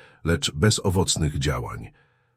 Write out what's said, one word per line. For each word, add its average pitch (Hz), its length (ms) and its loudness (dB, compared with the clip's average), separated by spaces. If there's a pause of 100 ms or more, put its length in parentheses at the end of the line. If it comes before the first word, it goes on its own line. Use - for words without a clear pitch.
(240)
lecz 80 280 0
bezowocnych 85 880 2
działań. 67 500 -4 (480)